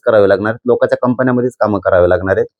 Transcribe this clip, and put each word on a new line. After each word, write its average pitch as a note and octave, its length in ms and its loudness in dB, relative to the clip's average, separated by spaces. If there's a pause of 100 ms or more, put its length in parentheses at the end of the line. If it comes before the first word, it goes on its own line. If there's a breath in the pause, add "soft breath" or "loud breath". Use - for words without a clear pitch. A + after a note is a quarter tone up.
करावे G#2+ 220 4
लागणार G2+ 220 0
आहेत, A2+ 140 -8
लोकांच्या A#2+ 380 0
कंपन्यांमध्येच B2 580 -2
कामं G#2 200 -2
करावे F#2 280 2
लागणार F#2 280 0
आहेत, A#2 100 -2 (140)